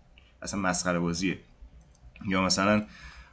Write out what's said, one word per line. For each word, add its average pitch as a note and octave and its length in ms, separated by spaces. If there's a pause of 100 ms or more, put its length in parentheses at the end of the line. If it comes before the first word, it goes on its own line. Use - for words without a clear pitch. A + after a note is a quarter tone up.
(420)
اصلاً - 180
مسخره F2+ 400
بازیه. E2+ 400 (880)
یا F#2+ 140
مثلاً G2 440 (480)